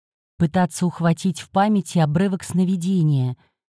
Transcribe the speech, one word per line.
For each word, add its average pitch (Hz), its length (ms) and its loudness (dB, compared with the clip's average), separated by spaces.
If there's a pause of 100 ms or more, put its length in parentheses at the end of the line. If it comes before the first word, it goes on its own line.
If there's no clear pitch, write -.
(360)
пытаться 180 480 0
ухватить 165 560 -2
в - 100 -18
памяти 202 500 0
обрывок 175 420 0
сновидения — 170 920 0 (340)